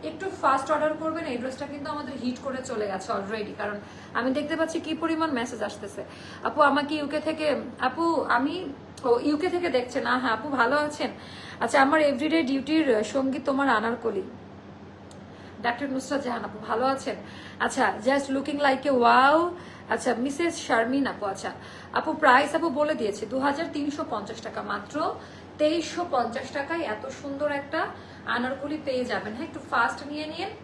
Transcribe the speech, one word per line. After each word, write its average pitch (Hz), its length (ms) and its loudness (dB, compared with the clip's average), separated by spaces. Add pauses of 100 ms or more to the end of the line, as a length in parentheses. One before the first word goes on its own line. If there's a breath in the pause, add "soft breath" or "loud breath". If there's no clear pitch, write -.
একটু 370 260 -6 (120)
ফাস্ট 269 300 4
অর্ডার 302 220 4
করবেন। 320 320 -2
এই 254 120 -2
ড্রেসটা 262 280 -6
কিন্তু 285 260 -8
আমাদের 285 220 -6 (100)
হিট 247 200 -2
করে 262 220 -4
চলে 214 220 -2
গেছে 190 240 -4
already, 202 460 -4
কারণ 208 220 -4 (340 loud breath)
আমি 254 180 0
দেখতে 294 240 0
পাচ্ছি 320 240 0
কি 311 140 -4
পরিমাণ 320 380 0
মেসেজ 233 320 -4
আসতেছে। 202 400 -8 (400 loud breath)
আপু, - 180 2
আমাকে 285 340 6
ইউকে 294 240 -2
থেকে, 302 360 0 (240)
আপু, 311 500 2
আমি, 294 440 0 (300)
ও, 233 160 6
ইউকে 302 300 2
থেকে 349 200 0
দেখছেন, 247 360 0
আ, 247 120 2
হ্যাঁ 247 160 2
আপু, 277 160 -4
ভালো 262 280 4
আছেন? 294 340 -2 (480 loud breath)
আচ্ছা, - 220 4
আমার 302 200 6
এভরিডে 294 420 4
ডিউটির 269 600 4
সঙ্গী 269 420 0
তোমার 277 240 2
আনারকলি। 226 520 0 (1400 loud breath)
ডাক্তার 240 300 0
নুসরাত 262 320 -2
জাহান 233 220 -2
আপু, 202 120 -8 (100)
ভালো 240 180 2
আছেন? 269 300 0 (440 loud breath)
আচ্ছা, 240 340 2 (120)
just 277 300 4
looking 285 320 -2
like 269 260 4
a - 20 6 (100)
wow। 254 300 8 (540 loud breath)
আচ্ছা, 233 280 2
মিসেস 285 360 0 (140)
শারমিন 247 400 2
আপু। 196 180 -4
আচ্ছা 196 260 -4 (420 loud breath)
আপু, 302 200 0
প্রাইস 277 420 8
আপু 330 140 2
বলে 302 260 2
দিয়েছি, 214 300 -2
দু 247 140 -2
হাজার 285 340 0
তিনশো 294 360 -2
পঞ্চাশ 214 320 -6
টাকা, 214 200 -8
মাত্র 208 540 -4 (420 loud breath)
তেইশশো 320 540 2
পঞ্চাশ 240 420 0
টাকায় 302 260 -4
এত 220 300 -4 (120)
সুন্দর 285 300 -2
একটা 311 360 -2 (380 loud breath)
আনারকলি 269 600 -2
পেয়ে 254 200 0
যাবেন। 208 280 -4
হ্যাঁ, 285 140 -8
একটু 311 120 -12 (120)
ফাস্ট 254 360 0
নিয়ে 302 200 -6
নিন 339 220 -6 (140)